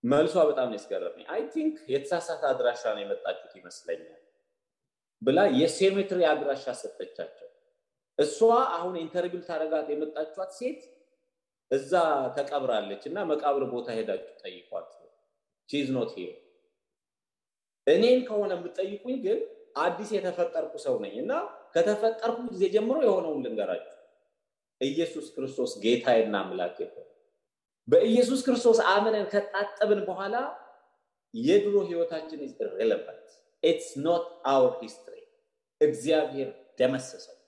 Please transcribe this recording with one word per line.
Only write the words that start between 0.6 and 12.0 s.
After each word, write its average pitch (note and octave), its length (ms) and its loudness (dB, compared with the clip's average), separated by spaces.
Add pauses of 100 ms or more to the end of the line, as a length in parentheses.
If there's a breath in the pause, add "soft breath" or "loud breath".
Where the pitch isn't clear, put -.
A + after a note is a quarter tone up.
ነው A2 80 -6
ያስገረመኝ። F#2 520 -8
«አይ G#3 200 -4
ቲንክ D#4 280 -2 (120)
የተሳሳተ D#3 600 -2
አድራሻ B2 420 0
ነው G#2 120 -4
የመጣችሁት - 540 -8
ይመስለኛል» - 600 -12 (1040)
ብላ C3+ 180 4 (120)
የሴሜትሪ F#3 760 2
አድራሻ C#3+ 400 0 (100)
ሰጠቻቸው። - 760 -14 (720)
እሷ D3 180 2 (320)
አሁን F3 260 -4
ኢንተርቪው F3 480 -4
ታደርጋት D#3 460 -2
የመጣችኋት D#3 640 -6
ሴት - 280 -6 (920)
እዛ C3+ 200 0 (400)